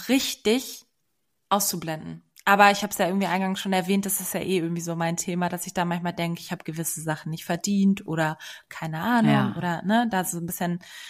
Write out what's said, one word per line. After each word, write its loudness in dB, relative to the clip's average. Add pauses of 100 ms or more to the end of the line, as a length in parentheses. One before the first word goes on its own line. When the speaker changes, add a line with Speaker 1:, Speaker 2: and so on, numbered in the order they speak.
Speaker 1:
richtig 0 (640)
auszublenden. -2 (220)
Aber 8
ich 2
hab's -4
ja 4
irgendwie 0
eingangs -2
schon -2
erwähnt, 2
das -2
ist -6
ja -4
eh 0
irgendwie 0
so -4
mein 0
Thema, -2
dass -6
ich -10
da 0
manchmal -2
denke, -4
ich -16
hab -8
gewisse -6
Sachen -4
nicht -8
verdient 2
oder 0 (300)
keine -8
Ahnung 4
Speaker 2:
Ja. 2
Speaker 1:
oder, -2
ne, 2
da 0
so -6
ein -4
bisschen -4 (300)